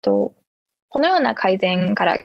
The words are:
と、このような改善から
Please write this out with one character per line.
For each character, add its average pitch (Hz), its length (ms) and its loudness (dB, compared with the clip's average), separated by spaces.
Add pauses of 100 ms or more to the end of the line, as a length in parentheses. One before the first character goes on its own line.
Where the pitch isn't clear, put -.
と、 101 320 0 (540)
こ 277 120 -6
の 320 80 2
よ 370 80 2
う 330 40 2
な 233 140 0
改 190 240 0
善 185 360 0
か - 100 -2
ら - 200 0